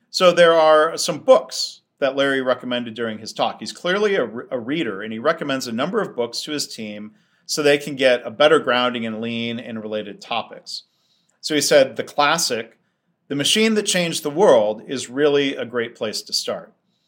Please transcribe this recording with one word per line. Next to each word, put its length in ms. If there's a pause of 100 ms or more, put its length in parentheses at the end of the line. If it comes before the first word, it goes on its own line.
(100)
So 220
there 220
are 420
some 240
books 640 (180)
that 160
Larry 260
recommended 520
during 240
his 140
talk. 280
He's 100
clearly 460
a, 80 (260)
a 80
reader, 420
and 120
he 80
recommends 480
a 40
number 280
of 160
books 260
to 80
his 160
team 460 (320)
so 180
they 140
can 200
get 300
a 40
better 280
grounding 460
in 160
lean 380
and 220
related 400
topics. 640 (560)
So 140
he 60
said 360
the 80
classic, 760 (500)
The 60
Machine 400
That 100
Changed 380
the 80
World, 560
is 240
really 460
a 80
great 300
place 280
to 100
start. 400 (360)